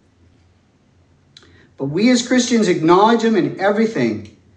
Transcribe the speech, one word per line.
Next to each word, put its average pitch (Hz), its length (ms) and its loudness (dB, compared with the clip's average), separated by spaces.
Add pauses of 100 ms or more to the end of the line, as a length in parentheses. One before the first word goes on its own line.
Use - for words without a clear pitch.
(1800)
But 139 120 -8
we 190 240 0
as 240 140 0
Christians 233 440 0
acknowledge 190 540 2
him 226 120 0
in 139 240 -2
everything. 180 760 -2 (200)